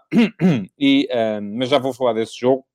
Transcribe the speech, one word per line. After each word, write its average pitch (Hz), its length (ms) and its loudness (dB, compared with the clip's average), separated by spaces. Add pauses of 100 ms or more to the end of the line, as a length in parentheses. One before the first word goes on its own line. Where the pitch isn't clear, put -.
(120)
<clears throat> 175 680 0
e, 139 320 0
ah, 110 300 -2
mas 113 300 -6
já 143 80 4
vou 127 160 -4
falar 120 180 0
desse 110 260 -4
jogo. 131 240 2 (120)